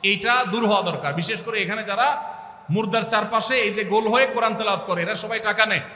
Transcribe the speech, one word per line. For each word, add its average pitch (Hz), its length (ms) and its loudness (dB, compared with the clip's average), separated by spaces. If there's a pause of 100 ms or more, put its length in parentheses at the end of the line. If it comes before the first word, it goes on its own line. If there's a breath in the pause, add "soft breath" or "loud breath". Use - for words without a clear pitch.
এইটা 220 480 2
দূর 226 160 0
হওয়া 202 140 4
দরকার। 147 320 -2
বিশেষ 170 280 -4
করে 220 200 -2
এখানে 208 220 -4
যারা 220 400 0 (460)
মুর্দার 208 340 2
চারপাশে 220 500 0
এই 214 200 2
যে 208 100 -2
গোল 214 240 2
হয়ে 247 180 4
কোরআন 226 300 0
তেলাওয়াত 202 320 -2
করে, 175 140 -2
এরা 202 140 -2
সবাই 220 240 -4
টাকা 214 260 2
নেয়। 196 160 0 (140)